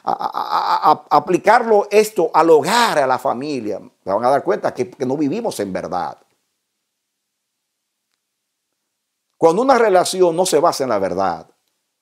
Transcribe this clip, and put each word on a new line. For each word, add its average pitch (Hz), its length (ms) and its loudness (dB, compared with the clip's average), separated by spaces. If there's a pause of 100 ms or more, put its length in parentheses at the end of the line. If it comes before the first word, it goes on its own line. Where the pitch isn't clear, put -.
a, - 80 -4
a, - 140 -6
a, - 500 -4
a, - 160 2
a - 260 0
aplicarlo 202 760 2
esto 202 420 0
al 165 160 4
hogar, 170 500 4
a 135 60 0
la 127 140 0
familia, 123 600 -6
me - 340 -10
van 113 120 0
a 123 40 4
dar 135 140 2
cuenta 180 300 -4
que, 123 160 -6
que - 160 -8
no 127 100 -4
vivimos 156 440 -4
en 98 120 -6
verdad. 85 460 -8 (3250)
Cuando 165 240 2
una 233 160 4
relación 185 580 2
no 180 100 0
se 160 140 2
basa 156 240 0
en 127 60 -6
la 104 100 0
verdad, 90 480 -4 (540)